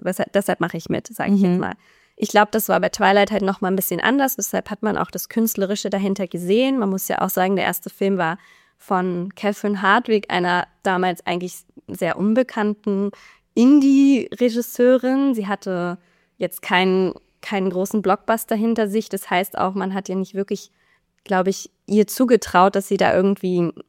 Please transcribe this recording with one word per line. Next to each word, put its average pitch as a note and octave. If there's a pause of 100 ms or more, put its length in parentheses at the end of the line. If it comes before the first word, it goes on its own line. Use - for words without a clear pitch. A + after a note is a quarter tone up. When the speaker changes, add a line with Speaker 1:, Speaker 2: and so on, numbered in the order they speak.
Speaker 1:
weshalb, F#3
deshalb G3
mache F3
ich E3
mit, -
sag -
ich G3
Speaker 2:
Mhm. G3
Speaker 1:
jetzt F3+
mal. F#2 (440)
Ich -
glaub, G#3
das A3
war F#3
bei F#3
Twilight G3+
halt G#3
nochmal F#3+
ein F#3+
bisschen F3+
anders, C4+
deshalb -
hat G#3
man G#3
auch F3+
das -
Künstlerische G3+
dahinter G3
gesehen. A3
Man G3+
muss F#3+
ja -
auch F#3
sagen, F#3+
der -
erste -
Film G3
war E3+ (400)
von F#3
Catherine G3+
Hardwicke, G#3
einer F3+ (180)
damals F#3
eigentlich F3 (320)
sehr -
unbekannten G#3 (460)
Indie-Regisseurin. C4
Sie G#3
hatte F3+ (380)
jetzt -
keinen, F#3 (260)
keinen F#3+
großen F#3+
Blockbuster A3+
hinter A3
sich. G#3+
Das -
heißt F#3
auch, F#3+
man F#3+
hat F#3+
ihr F#3
nicht F#3+
wirklich, G3 (540)
glaub F#3
ich, - (160)
ihr G#3
zugetraut, G3
dass G3
sie G3+
da F#3
irgendwie F3+ (180)